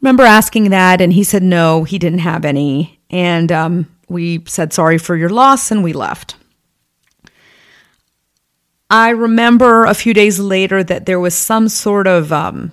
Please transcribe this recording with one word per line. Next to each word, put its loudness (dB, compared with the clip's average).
remember 4
asking 4
that, 2
and 2
he 2
said, -2
"No, 2
he -8
didn't -2
have -4
any." -4
And, -2
um, -2
we -6
said, -6
"Sorry 0
for -4
your -2
loss," 2
and -2
we -4
left. -10
I 4
remember 4
a 2
few -2
days 2
later -2
that -6
there -2
was -2
some 0
sort -2
of, 0
um, -6